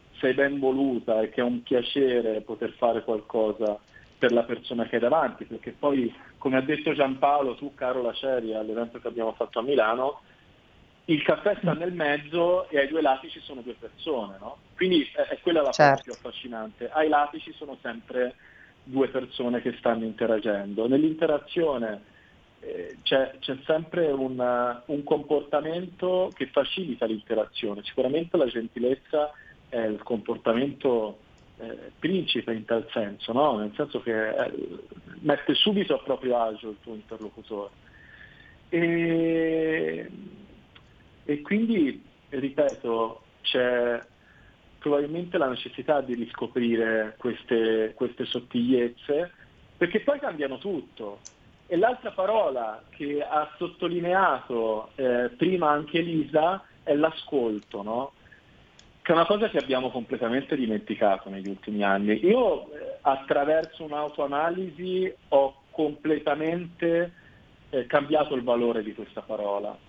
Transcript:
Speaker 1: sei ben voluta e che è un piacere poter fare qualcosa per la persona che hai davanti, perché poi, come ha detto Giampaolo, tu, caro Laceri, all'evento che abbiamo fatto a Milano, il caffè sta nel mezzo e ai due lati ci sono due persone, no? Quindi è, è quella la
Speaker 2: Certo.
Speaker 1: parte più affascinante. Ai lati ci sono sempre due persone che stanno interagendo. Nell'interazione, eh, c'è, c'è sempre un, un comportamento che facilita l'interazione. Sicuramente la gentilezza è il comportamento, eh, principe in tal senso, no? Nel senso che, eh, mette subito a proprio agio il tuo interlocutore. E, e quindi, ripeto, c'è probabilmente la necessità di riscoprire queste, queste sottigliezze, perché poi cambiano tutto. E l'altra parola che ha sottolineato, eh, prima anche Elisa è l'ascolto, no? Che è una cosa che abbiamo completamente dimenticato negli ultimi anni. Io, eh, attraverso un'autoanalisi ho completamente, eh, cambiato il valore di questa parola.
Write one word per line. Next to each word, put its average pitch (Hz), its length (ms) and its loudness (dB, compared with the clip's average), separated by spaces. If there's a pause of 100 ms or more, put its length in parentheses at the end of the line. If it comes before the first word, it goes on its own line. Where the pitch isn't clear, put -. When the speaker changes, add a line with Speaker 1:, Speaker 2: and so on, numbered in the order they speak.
(180)
Speaker 1:
sei 127 160 4
ben 139 240 2
voluta 131 640 2
e 107 100 0
che - 100 -2
è 123 40 2
un 120 180 0
piacere 120 800 2
poter 110 320 -6
fare 113 300 0
qualcosa 107 760 0 (400)
per 120 140 4
la 117 120 4
persona 117 420 -6
che - 100 -2
hai 113 60 0
davanti, 131 420 2
perché 113 340 -12
poi, 135 340 0 (260)
come 131 180 0
ha 131 60 2
detto 151 320 -2
Giampaolo, 135 600 2
tu, 143 200 -12
caro 127 260 -2
Laceri, 120 540 -2
all'evento 110 440 -4
che 117 100 -8
abbiamo 113 240 -2
fatto 117 260 -4
a 117 40 0
Milano, 127 580 2 (880)
il 151 140 2
caffè 196 380 2
sta 165 140 2
nel 170 180 -4
mezzo 170 800 2
e 147 80 0
ai 139 100 4
due 156 140 0
lati 131 260 2
ci - 120 -16
sono 135 200 -14
due 117 180 -10
persone, 110 640 -6
no? 117 160 -14 (180)
Quindi 175 400 2
è, 147 200 -2
è - 60 -6
quella 165 200 2
la 135 100 2
Speaker 2:
Certo. 143 240 8
Speaker 1:
parte - 80 0
più 123 100 -12
affascinante. 113 800 -10
Ai 156 180 2
lati 147 320 2
ci 160 120 -16
sono 139 300 -16
sempre 123 520 -4 (480)
due 131 260 0
persone 123 520 -4
che 117 180 -4
stanno 113 260 0
interagendo. 107 840 0
Nell'interazione, 147 1300 0 (460)
eh, - 420 -10
c'è, 135 360 2
c'è 131 180 -8 (100)
sempre 160 440 0
un, 123 760 0
un 147 180 -4
comportamento 160 1300 0
che 131 120 -6
facilita 135 580 -2
l'interazione. 107 800 -2
Sicuramente 147 540 0
la 139 80 4
gentilezza 123 840 -2 (380)
è 120 100 -4
il 107 240 -2
comportamento, 117 1160 0 (400)
eh, 117 400 -14
principe 156 540 0
in 107 120 -6
tal 113 280 0
senso, 101 400 -4
no? 131 260 4
Nel 104 180 -4
senso 139 240 -4
che, 110 300 0
eh, - 220 -2 (680)
mette 147 340 0
subito 190 400 2
a 131 80 2
proprio 123 380 0
agio 110 300 -4
il 101 120 -10
tuo 113 120 -14
interlocutore. 107 760 -12 (1000)
E, 165 1400 0 (1200)
e 147 140 -2
quindi, 202 600 2 (260)
ripeto, 131 920 -2 (220)
c'è 120 580 2 (800)
probabilmente 156 600 0
la 143 100 2
necessità 127 520 -2
di 123 140 -4
riscoprire 113 1040 0
queste, 110 800 0
queste 123 280 -4
sottigliezze, 123 1080 0 (440)
perché 180 240 0
poi 285 200 0
cambiano 147 380 -4
tutto. 120 600 -8 (480)
E 175 100 -2
l'altra 226 360 0
parola 143 680 0 (100)
che 147 380 -4
ha 151 300 0
sottolineato, 170 1400 0
eh, 123 420 2
prima 170 340 2
anche 156 280 0
Elisa 160 640 2 (220)
è 147 100 2
l'ascolto, 123 880 0
no? 117 300 -4 (920)
Che - 80 2
è 165 40 6
una 170 120 6
cosa 208 220 2
che 170 100 -2
abbiamo 131 320 0
completamente 123 640 -2
dimenticato 107 760 0
negli 98 200 -8
ultimi 104 340 -4
anni. 101 420 2
Io, 202 480 2
eh, - 280 -10
attraverso 151 840 0
un'autoanalisi 160 1300 -2 (180)
ho 139 320 4 (100)
completamente, 160 1400 0 (580)
eh, 123 160 -2
cambiato 147 500 2
il 123 80 -2
valore 120 400 2
di 107 100 -8
questa 107 280 -12
parola. 104 540 -4 (120)